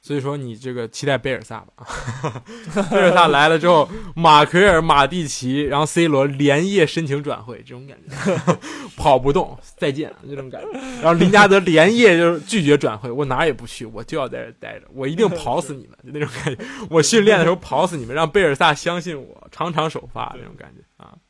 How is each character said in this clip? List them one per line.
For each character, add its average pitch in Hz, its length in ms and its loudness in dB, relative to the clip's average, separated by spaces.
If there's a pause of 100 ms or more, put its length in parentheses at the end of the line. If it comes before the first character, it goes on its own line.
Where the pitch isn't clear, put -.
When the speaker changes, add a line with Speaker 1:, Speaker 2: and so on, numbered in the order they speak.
Speaker 1:
所 143 120 -8
以 143 40 -2
说 139 160 -6
你 127 200 -12
这 127 180 -12
个 120 140 -8
期 - 180 -10
待 139 100 0
贝 131 160 -4
尔 123 120 -6
萨 110 160 -16
吧。 - 260 -20 (480)
<laughs> 170 560 -8
贝 202 100 2
尔 180 120 6
萨 175 160 6
来 147 200 4
了 160 120 2
之 160 80 0
后， 156 200 4 (280)
马 156 280 6
奎 175 240 4
尔、 165 140 4
马 147 240 4
蒂 160 220 -6
奇， 131 340 -6
然 143 180 -2
后 156 60 2
C 170 220 0
罗 139 180 2
连 143 420 0
夜 196 200 2
申 165 180 -6
请 143 160 -4
转 143 240 -6
会， 117 140 -16
这 113 80 -20
种 127 180 -20
感 139 160 -20
觉。 156 560 -4
<laughs> - 400 -16
跑 139 220 4
不 135 120 0
动， 143 240 -2 (220)
再 156 140 -2
见， 139 200 -8 (160)
这 143 80 -14
种 135 140 -14
感 - 100 -16
觉。 - 120 -14 (320)
然 - 0 -
后 165 100 4
林 175 180 4
加 208 160 6
德 196 120 6
连 180 360 4
夜 220 220 6
就 170 160 2
是 160 60 -6
拒 190 240 -4
绝 143 120 4
转 135 220 -2
会， 120 140 -12
我 135 140 -4
哪 131 100 -4
儿 151 100 0
也 151 80 0
不 117 140 -12
去， - 180 -14
我 113 180 -14
就 156 140 -10
要 135 100 -6
在 123 120 -12
这 123 60 -12
儿 117 140 -20
待 107 200 -16
着， - 120 -20
我 131 160 -8
一 151 80 -6
定 196 140 2
跑 151 320 -4
死 160 100 -10
你 135 140 -16
们， - 120 -20
Speaker 2:
<laughs> - 60 -20
Speaker 1:
就 135 160 -14
那 - 0 -
种 147 80 -4 (160)
感 139 120 -6
觉。 220 100 -16 (240)
我 160 100 2
训 208 240 4
练 208 140 6
的 170 60 2
时 160 60 4
候 180 60 2
跑 156 300 -4
死 175 100 -4
你 135 80 -8
们， 117 120 -10
让 160 120 0
贝 190 140 0
尔 151 140 2
萨 160 180 2
相 170 260 -6
信 175 160 -10
我， - 360 -20
场 165 200 -8
场 156 160 -4
首 143 240 -12
发， 120 180 -10
Speaker 2:
对。 120 120 -18
Speaker 1:
那 117 60 -20
种 - 100 -20
感 - 180 -20
觉 - 60 -20 (160)
啊 - 160 -20 (160)